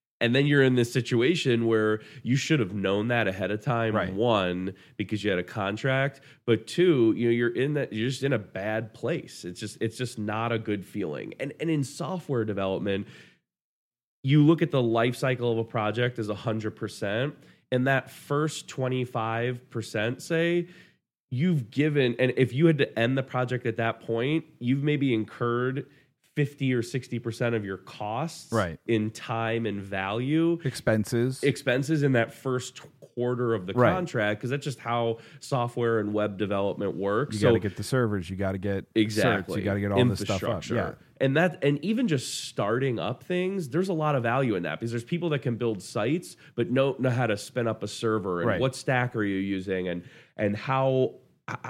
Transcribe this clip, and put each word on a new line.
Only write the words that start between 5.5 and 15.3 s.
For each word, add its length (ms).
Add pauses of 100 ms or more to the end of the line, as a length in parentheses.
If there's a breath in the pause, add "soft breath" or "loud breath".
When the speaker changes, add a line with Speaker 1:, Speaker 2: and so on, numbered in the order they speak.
Speaker 1:
but 200
two, 500
you 100
know, 60
you're 220
in 200
that, 180
you're 160
just 160
in 80
a 80
bad 520
place. 520
It's 160
just, 200
it's 160
just 220
not 320
a 80
good 260
feeling. 540
And, 220
and 100
in 140
software 600
development, 640 (1160 loud breath)
you 200
look 180
at 100
the 100
life 320
cycle 380